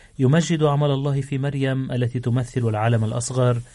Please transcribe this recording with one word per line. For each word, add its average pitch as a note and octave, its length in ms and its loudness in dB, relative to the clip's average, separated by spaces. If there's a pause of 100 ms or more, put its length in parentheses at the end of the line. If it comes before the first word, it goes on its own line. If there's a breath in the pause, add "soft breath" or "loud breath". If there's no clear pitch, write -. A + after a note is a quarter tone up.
(200 loud breath)
يمجد D#3 440 2
عمل D3 280 2
الله C#3 300 -2
في C3+ 160 -6
مريم C3+ 540 -2
التي B2 280 -2
تمثل A#2+ 480 -2
العالم A2 360 2
الأصغر B2 580 0 (140 loud breath)